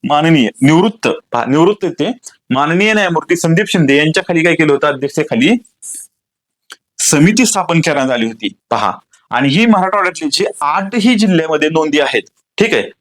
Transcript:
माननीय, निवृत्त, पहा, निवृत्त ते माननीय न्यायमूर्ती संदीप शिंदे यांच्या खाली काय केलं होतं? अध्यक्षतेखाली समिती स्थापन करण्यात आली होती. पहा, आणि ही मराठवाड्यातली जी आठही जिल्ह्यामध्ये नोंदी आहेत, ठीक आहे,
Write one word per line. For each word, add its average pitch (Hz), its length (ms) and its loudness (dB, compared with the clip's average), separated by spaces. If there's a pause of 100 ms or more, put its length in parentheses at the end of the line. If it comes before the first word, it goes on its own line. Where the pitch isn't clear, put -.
माननीय, 147 440 2 (120)
निवृत्त, 160 460 2 (240)
पहा, 120 140 -2
निवृत्त 170 460 0
ते 185 200 -4 (380)
माननीय 170 440 0
न्यायमूर्ती 175 440 0
संदीप 175 320 0
शिंदे 143 280 2
यांच्या 156 260 0
खाली 165 200 -2
काय 170 120 2
केलं 156 180 2
होतं? 143 140 0
अध्यक्षतेखाली 139 680 -2 (1500)
समिती 208 440 2
स्थापन 170 360 0
करण्यात 135 300 0
आली 113 140 -2
होती. 110 240 -8 (200)
पहा, 107 220 0 (400)
आणि 131 180 0
ही 190 160 2
मराठवाड्यातली 185 680 0
जी - 140 0 (160)
आठही 196 540 -2
जिल्ह्यामध्ये 160 540 2
नोंदी 156 300 0
आहेत, 131 240 0 (340)
ठीक 214 160 2
आहे, 104 160 0 (120)